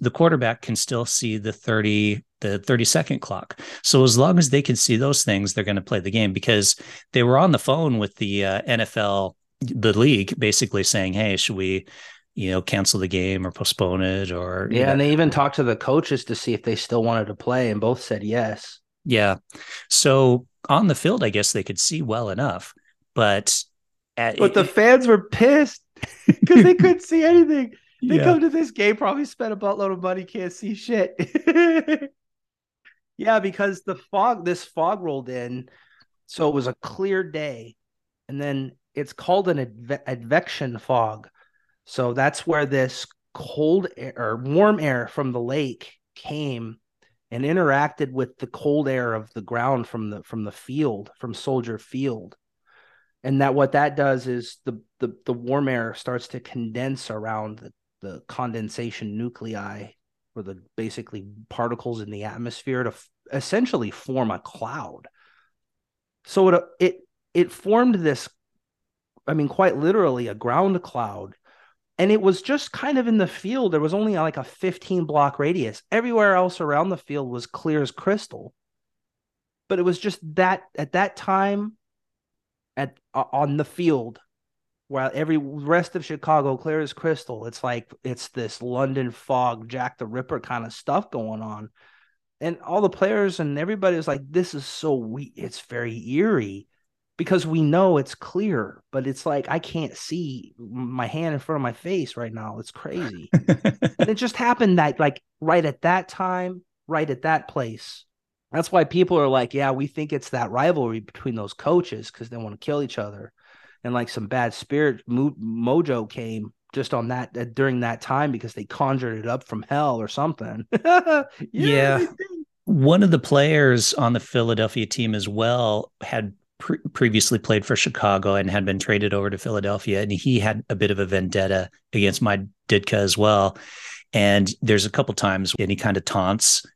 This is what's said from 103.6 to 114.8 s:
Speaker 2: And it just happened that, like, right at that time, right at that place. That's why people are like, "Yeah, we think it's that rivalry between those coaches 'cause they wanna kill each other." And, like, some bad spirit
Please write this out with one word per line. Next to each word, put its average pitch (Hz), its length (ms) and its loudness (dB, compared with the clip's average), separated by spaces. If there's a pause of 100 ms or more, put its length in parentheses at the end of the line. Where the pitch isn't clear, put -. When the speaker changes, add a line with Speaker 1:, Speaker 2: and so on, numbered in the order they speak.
Speaker 2:
And 196 120 2
it 214 60 0
just 247 200 -4
happened 240 420 4
that, 147 220 0
like, 143 220 0 (180)
right 160 240 4
at 139 180 -4
that 180 260 2
time, 185 540 -6 (240)
right 156 220 -2
at 127 140 -6
that 156 260 0
place. - 560 -8 (480)
That's 160 180 -2
why 175 140 6
people 180 340 2
are 143 100 4
like, 131 260 2
"Yeah, 139 180 0
we 135 140 -2
think 151 260 -8
it's 139 180 -6
that 120 200 -4
rivalry 123 500 0
between - 340 -10
those 104 200 -8
coaches 156 560 -2
'cause 113 180 -16
they 120 80 -14
wanna 104 220 -12
kill 147 240 -4
each - 160 -8
other." 104 340 -10 (500)
And, 123 120 -4
like, 120 140 -2
some 107 180 -8
bad 120 280 -2
spirit 143 520 -2